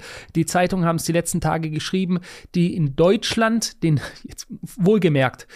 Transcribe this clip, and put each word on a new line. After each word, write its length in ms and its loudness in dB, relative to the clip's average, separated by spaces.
die 120 0
Zeitungen 400 0
haben 100 0
es 80 -4
die 80 -2
letzten 300 -2
Tage 280 -2
geschrieben, 500 -2
die 200 2
in 220 0
Deutschland, 840 0
den, 180 2
jetzt 220 -16
wohlgemerkt, 760 2